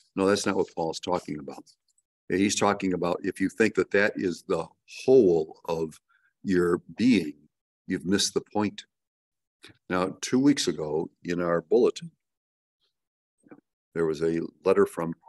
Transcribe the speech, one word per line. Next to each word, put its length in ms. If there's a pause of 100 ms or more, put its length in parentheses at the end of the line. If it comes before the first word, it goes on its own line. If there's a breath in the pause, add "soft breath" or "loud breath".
(140 soft breath)
No, 120
that's 180
not 120
what 180
Paul's 260
talking 380
about. 260 (640)
He's 260
talking 380
about, 320
if 160
you 80
think 280
that 160
that 240
is 260
the 240 (380)
whole 600
of 340 (440)
your 360 (180)
being, 520 (380)
you've 180
missed 300
the 80
point. 420 (1040 loud breath)
Now, 320
two 180
weeks 300
ago 420 (140)
in 160
our 200
bulletin, 500 (1800)
there 120
was 160
a 180 (240)
letter 220
from, 280 (140)